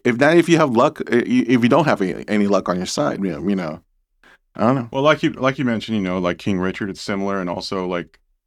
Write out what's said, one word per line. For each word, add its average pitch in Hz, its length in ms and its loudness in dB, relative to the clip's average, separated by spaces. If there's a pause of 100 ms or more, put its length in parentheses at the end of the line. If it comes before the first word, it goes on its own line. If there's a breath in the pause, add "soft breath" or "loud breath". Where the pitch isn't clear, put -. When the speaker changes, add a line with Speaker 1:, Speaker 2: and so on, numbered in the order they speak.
Speaker 1:
if 117 140 2
not 151 180 4
if 170 120 6
you 165 100 6
have 151 180 2
luck, 143 240 2
uh, - 40 -8 (220)
y-, 123 220 2
if 120 140 4
you 117 80 4
don't 151 160 4
have 107 160 2
any, 85 260 -4
any 104 180 0
luck 98 220 2
on 90 80 0
your 90 100 -4
side, 113 380 -4
you 92 60 -2
know, 78 180 -6
you 98 80 0
know. 85 260 -8 (720 soft breath)
I - 60 -8
don't 120 140 2
know. 120 180 -4
Speaker 2:
Well, 135 100 -2
like 147 200 2
you, 160 100 0
like - 260 -2
you 139 60 -2
mentioned, 113 320 -4
you 101 60 -2
know, 92 160 -2
like 87 200 -2
King 98 200 -2
Richard, 92 320 -4
it's 90 100 -12
similar, 98 400 -4
and 90 80 -6
also, 92 380 -6
like, 87 320 -6 (280)